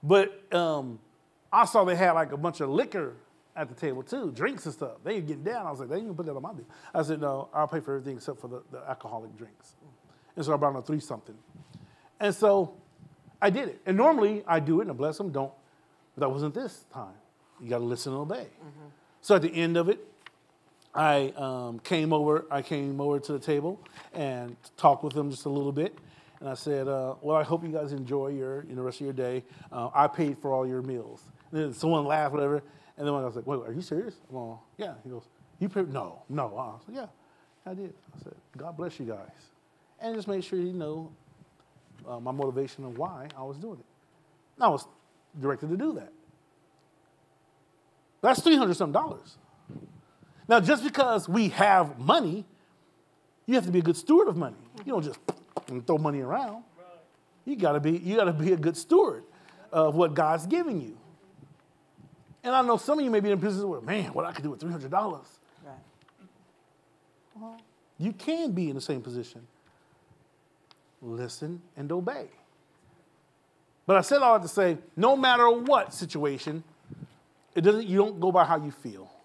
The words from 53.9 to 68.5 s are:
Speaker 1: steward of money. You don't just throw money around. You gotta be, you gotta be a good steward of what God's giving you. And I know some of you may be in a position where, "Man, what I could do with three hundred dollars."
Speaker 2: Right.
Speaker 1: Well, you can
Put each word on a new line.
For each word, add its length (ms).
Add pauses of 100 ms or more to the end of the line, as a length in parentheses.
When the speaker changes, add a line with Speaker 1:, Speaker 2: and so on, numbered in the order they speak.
Speaker 1:
steward 320
of 80
money. 220 (280)
You 80
don't 100
just 160 (680)
throw 100
money 220
around. 440 (840)
You 100
gotta 240
be, 180
you 200
gotta 160
be 180
a 60
good 200
steward 460 (480)
of 240
what 180
God's 320
giving 360
you. 160 (1500)
And 120
I 60
know 160
some 220
of 60
you 60
may 80
be 120
in 60
a 40
position 280
where, 120
"Man, 320
what 120
I 60
could 120
do 60
with 100
three 120
hundred 200
dollars." 480 (260)
Speaker 2:
Right. 100 (1600)
Speaker 1:
Well, 180 (400)
you 160
can 380